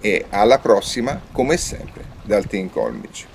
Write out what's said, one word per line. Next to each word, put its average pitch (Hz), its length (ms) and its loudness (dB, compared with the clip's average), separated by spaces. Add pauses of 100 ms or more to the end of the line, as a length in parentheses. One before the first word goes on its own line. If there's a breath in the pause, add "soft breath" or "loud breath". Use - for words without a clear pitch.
e 104 280 0
alla 113 300 6
prossima, 120 600 0 (120)
come 135 260 0
sempre, - 460 -10 (180)
dal 101 240 0
Team 95 240 -4
Colmich. - 640 -6